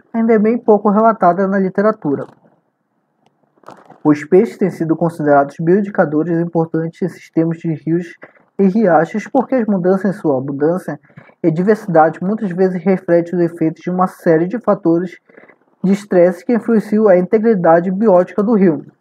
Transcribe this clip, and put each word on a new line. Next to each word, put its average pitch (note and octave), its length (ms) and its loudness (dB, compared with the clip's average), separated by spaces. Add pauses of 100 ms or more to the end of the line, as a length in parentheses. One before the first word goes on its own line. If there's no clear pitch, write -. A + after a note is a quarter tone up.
(120)
ainda A3+ 200 0
é A3 60 4
bem A3 200 0
pouco G#3 320 2
relatada G3 560 2
na G3 120 -2
literatura. F#3+ 680 -2 (1800)
Os D3+ 220 0
peixes A3 320 2
têm F#3 140 -2
sido D#3+ 260 -4
considerados D3 640 0
bioindicadores E3+ 800 0
importantes E3 600 -4
em F3+ 60 -4
sistemas E3 500 -4
de E3 160 -6
rios E3+ 420 -6 (420)
e G3 80 2
riachos F#3 600 2
porque - 260 -2
as A3+ 120 0
mudanças F#3+ 500 0
em - 20 -18
sua C#3+ 180 -2
abundância D3 600 -4 (440)
e E3+ 80 2
diversidade E3 760 0
muitas G#3+ 260 -4
vezes F#3 320 -2
refletem E3+ 520 0
os F3 60 -2
efeitos E3 420 -4
de - 80 -8
uma F3+ 180 -2
série E3+ 400 0
de A#3 100 -6
fatores F3+ 600 -2 (680)
de F3+ 60 2
estresse F#3 560 0
que B3 80 0
influenciam G#3+ 540 0
a F3+ 100 6
integridade F3+ 720 2
biótica F#3 500 0
do A3 140 0
rio. F3+ 320 2 (140)